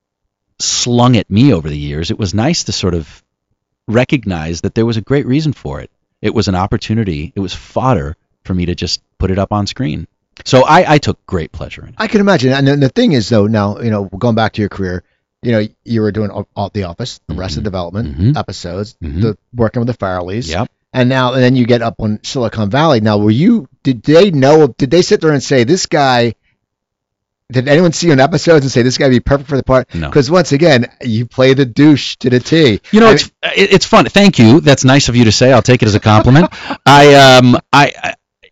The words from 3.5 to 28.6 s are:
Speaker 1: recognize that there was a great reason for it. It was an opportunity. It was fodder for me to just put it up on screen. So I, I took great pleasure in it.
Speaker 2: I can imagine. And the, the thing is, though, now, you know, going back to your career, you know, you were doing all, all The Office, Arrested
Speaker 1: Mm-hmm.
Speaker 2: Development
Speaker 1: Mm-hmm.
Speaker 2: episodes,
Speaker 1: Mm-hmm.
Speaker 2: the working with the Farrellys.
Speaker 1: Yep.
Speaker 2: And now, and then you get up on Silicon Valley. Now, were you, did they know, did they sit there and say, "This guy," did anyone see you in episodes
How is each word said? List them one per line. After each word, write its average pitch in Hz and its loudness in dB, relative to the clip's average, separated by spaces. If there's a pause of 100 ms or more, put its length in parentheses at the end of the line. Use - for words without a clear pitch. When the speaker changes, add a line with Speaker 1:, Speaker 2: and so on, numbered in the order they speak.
Speaker 1:
recognize 101 -4
that 98 -8
there 113 0
was 113 -4
a 110 -6
great 139 -4
reason 147 -2
for 69 -12
it. - -20 (320)
It - -4
was 104 -2
an 92 -2
opportunity. 95 -4
It 101 -8
was 92 -8
fodder 104 -6 (280)
for 95 -6
me 90 -2
to 87 -4
just - -8 (160)
put 92 -2
it 92 -2
up 95 -4
on 104 -2
screen. 85 -8 (360)
So 131 2
I, 151 2
I 151 4
took - -4
great 82 -6
pleasure - -16
in - -20
it. - -20
Speaker 2:
I 220 -6
can 214 0
imagine. 131 2
And 139 2
the, 143 2
the 139 2
thing 240 0
is, 123 -2
though, 104 2
now, 104 -2
you 117 -4
know, 104 -4
going 101 -4
back 110 -2
to 110 -4
your 101 -2
career, 90 -8 (400)
you 120 -4
know, 107 0 (180)
you 117 -4
were 107 -2
doing 104 -6
all, 101 -10
all 101 -8
The 101 -6
Office, 87 -12 (100)
Arrested 90 -8
Speaker 1:
Mm-hmm. - -10
Speaker 2:
Development 90 -8
Speaker 1:
Mm-hmm. 90 -2
Speaker 2:
episodes, 98 -10
Speaker 1:
Mm-hmm. 78 -8
Speaker 2:
the 107 -4 (140)
working 117 -2
with 117 -4
the 120 -8
Farrellys. 92 -6
Speaker 1:
Yep. 90 -6 (220)
Speaker 2:
And 123 0
now, 127 -2
and 131 0
then 127 2
you 123 0
get 120 0
up 117 -6
on 107 -6
Silicon 110 -6
Valley. 139 0
Now, 107 0
were 104 2
you, 175 0 (140)
did 123 -4
they 170 4
know, 147 4
did 127 -4
they 170 2
sit 208 0
there 156 0
and 135 -2
say, 131 0
"This 170 -2
guy," 127 0 (1160)
did 120 -4
anyone 160 2
see 175 -4
you 165 4
in 131 2
episodes 156 2